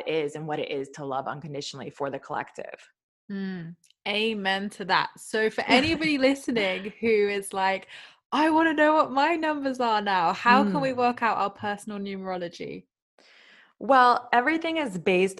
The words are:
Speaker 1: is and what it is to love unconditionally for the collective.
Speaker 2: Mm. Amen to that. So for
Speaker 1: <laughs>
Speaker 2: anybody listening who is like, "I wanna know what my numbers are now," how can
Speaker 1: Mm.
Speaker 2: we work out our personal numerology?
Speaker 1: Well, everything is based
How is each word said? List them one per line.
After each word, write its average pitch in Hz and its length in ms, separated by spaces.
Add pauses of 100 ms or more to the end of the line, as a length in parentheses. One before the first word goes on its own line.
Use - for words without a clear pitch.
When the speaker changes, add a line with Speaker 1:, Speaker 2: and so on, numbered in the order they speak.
Speaker 1:
is 156 280
and 156 120
what 151 120
it - 120
is 139 180
to 147 160
love 135 220
unconditionally 143 640
for 139 200
the 135 100
collective. - 720 (400)
Speaker 2:
Mm. 190 440 (320)
Amen 208 640
to - 140
that. 175 320
So 220 320
for 220 140
Speaker 1:
<laughs> - 40
Speaker 2:
anybody 302 500
listening 220 840
who 226 80
is 202 460
like, 190 340 (460)
"I 302 160
wanna 320 240
know 302 220
what 294 160
my 294 260
numbers 294 420
are 226 220
now," 185 320
how 247 300
can 202 100
Speaker 1:
Mm. 285 80
Speaker 2:
we 262 100
work 247 300
out 220 160
our 196 120
personal 208 500
numerology? 185 840 (960)
Speaker 1:
Well, 247 540
everything 320 440
is 240 200
based 190 420